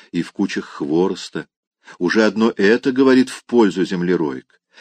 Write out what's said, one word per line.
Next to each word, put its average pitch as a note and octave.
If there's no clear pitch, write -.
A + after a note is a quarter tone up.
и E2+
в -
кучах G2
хвороста. E2
Уже G#2
одно G#2+
это A2+
говорит C3
в -
пользу F#2+
землероек. E2